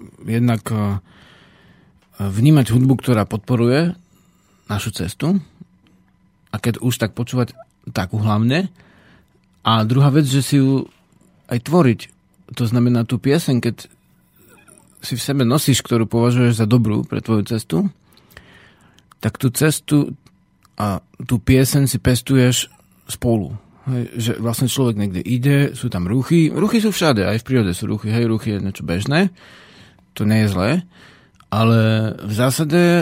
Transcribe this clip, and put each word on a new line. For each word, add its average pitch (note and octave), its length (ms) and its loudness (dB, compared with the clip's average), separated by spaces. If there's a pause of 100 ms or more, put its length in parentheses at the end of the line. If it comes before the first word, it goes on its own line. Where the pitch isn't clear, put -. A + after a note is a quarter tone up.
(260)
jednak, A#2 420 0
e, G#2 300 -2 (1200)
vnímať A2+ 480 2
hudbu, B2+ 280 2
ktorá A2 280 0
podporuje B2 720 0 (720)
našu G#2 260 -6
cestu C#3 460 -2 (1080)
a - 100 -10
keď A2+ 220 -4
už, B2 160 -2
tak A2 180 -4
počúvať A#2+ 400 -4 (340)
takú A2+ 300 -4
hlavne. A2+ 520 0 (920)
A A2+ 220 2
druhá C3 260 4
vec, C#3+ 160 4
že C3+ 160 0
si C#3+ 160 0
ju C3+ 320 2 (580)
aj A#2+ 140 -2
tvoriť, C#3 380 2 (520)
to - 120 -4
znamená A#2+ 400 2
tú A#2+ 140 -4
pieseň, C#3 420 0
keď A#2 260 -6 (1120)
si - 140 -8
v A#2+ 100 -6
sebe C#3 200 -2
nosíš, B2 380 2
ktorú A2+ 240 0
považuješ A#2+ 520 2
za A2+ 80 2
dobrú A2 380 2
pre G#2 180 -6
tvoju G#2+ 260 0
cestu, A2+ 300 -4 (1400)
tak - 200 -6
tú C3+ 120 0
cestu D3 640 0 (640)
a G2+ 220 -4 (220)
tú B2 180 -4
pieseň C3+ 480 2
si B2 120 -2
pestuješ B2+ 720 0 (360)
spolu. A2 480 -2 (300)
Hej, B2+ 200 -4 (120)
že A#2 200 -4
vlastne A#2 320 -4
človek A#2+ 280 0
niekde G2+ 260 -4
ide, B2+ 360 0 (140)
sú B2+ 180 -8
tam F2+ 160 -4
ruchy. C3+ 440 2
Ruchy G#3 300 0
sú G#3+ 120 0
všade, D3 320 0
aj G2 140 0
v - 80 -6
prírode A#2 260 0
sú F2+ 160 -6
ruchy. G#2 220 -6
Hej, A#2 180 0
ruchy A2+ 240 -2
je G2+ 80 -4
niečo G2 240 -8
bežné, C3+ 500 -2 (800)
to - 120 -10
nie G#2+ 180 2
je G#2+ 80 2
zlé, F#2+ 220 0 (760)
ale A2+ 320 2 (360)
v - 160 -10
zásade C#3 500 0 (200)